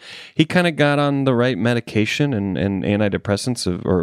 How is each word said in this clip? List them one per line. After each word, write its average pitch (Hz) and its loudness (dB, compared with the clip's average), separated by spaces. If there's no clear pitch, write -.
he 160 2
kinda 175 2
got 143 2
on 139 0
the 131 2
right 120 0
medication 120 0
and, 98 -2
and 95 0
antidepressants 104 -2
of, 90 -2
or, 90 2